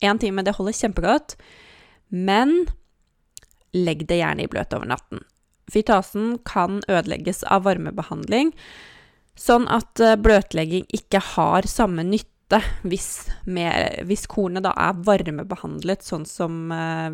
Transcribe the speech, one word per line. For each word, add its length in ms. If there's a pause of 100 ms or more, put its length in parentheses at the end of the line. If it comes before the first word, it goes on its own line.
En 180
time, 240
det 120
holder 160
kjempegodt, 640 (720)
men 560 (1080)
legg 340
det 140
gjerne 240
i 20
bløt 260
over 140
natten. 360 (480)
Fytasen 680 (100)
kan 400
ødelegges 560
av 240
varmebehandling, 880 (800)
sånn 320
at, 320
eh, 160
bløtlegging 800
ikke 260 (160)
har 280
samme 440
nytte 220 (540)
hvis, 460 (160)
med, 600
hvis 240
kornet 360
da 120
er 280
varmebehandlet, 1000
sånn 240
som, 420
eh, 420